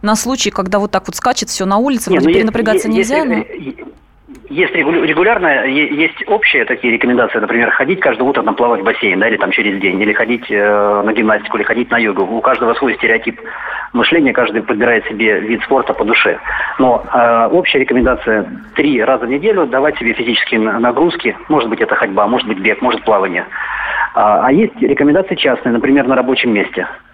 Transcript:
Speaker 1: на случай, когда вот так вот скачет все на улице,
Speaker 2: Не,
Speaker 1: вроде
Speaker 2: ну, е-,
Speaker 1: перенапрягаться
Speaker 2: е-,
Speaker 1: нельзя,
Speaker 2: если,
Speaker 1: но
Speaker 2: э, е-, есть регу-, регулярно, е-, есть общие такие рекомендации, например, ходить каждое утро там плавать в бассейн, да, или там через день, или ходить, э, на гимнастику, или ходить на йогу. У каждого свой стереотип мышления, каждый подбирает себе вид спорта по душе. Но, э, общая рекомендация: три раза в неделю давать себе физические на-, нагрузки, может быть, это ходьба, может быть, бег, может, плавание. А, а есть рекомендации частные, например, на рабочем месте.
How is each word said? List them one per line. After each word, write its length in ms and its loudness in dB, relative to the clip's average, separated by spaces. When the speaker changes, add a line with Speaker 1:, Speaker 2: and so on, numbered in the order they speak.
Speaker 1:
на 140 2
случай, 340 -2
когда 280 -2
вот 120 0
так 160 -2
вот 80 -10
скачет 360 -2
все 160 -4
на 100 2
улице, 340 0
Speaker 2:
Не, 60 4
Speaker 1:
вроде 120 4
Speaker 2:
ну, 20 4
е-, 100 4
Speaker 1:
перенапрягаться 480 0
Speaker 2:
е-, 60 0
Speaker 1:
нельзя, 240 2
Speaker 2:
если, 100 0
Speaker 1:
но 140 0
Speaker 2:
э, 160 -12
е-, 260 -12
есть 260 -2
регу-, 300 0
регулярно, 600 2
е-, 280 0
есть 320 -2
общие 380 2
такие 280 -2
рекомендации, 460 2
например, 320 0
ходить 300 0
каждое 240 0
утро 180 0
там 140 0
плавать 240 2
в 40 -8
бассейн, 360 0
да, 80 2
или 80 0
там 160 -2
через 280 -2
день, 200 0
или 120 2
ходить, 380 -2
э, 540 2
на 80 0
гимнастику, 440 0
или 80 -2
ходить 260 -2
на 80 0
йогу. 260 0
У 160 -2
каждого 340 0
свой 200 -2
стереотип 460 -2
мышления, 400 2
каждый 300 0
подбирает 440 0
себе 340 0
вид 220 -2
спорта 320 0
по 100 -2
душе. 340 0
Но, 340 2
э, 400 4
общая 260 2
рекомендация: 680 0
три 280 0
раза 240 0
в 40 -6
неделю 360 2
давать 320 0
себе 140 -2
физические 480 -2
на-, 200 0
нагрузки, 560 0
может 200 2
быть, 120 -4
это 140 0
ходьба, 320 0
может 220 -2
быть, 100 -4
бег, 240 -2
может, 220 -2
плавание. 420 0
А, 320 2
а 60 4
есть 280 2
рекомендации 560 2
частные, 360 0
например, 360 2
на 80 2
рабочем 360 0
месте. 360 -2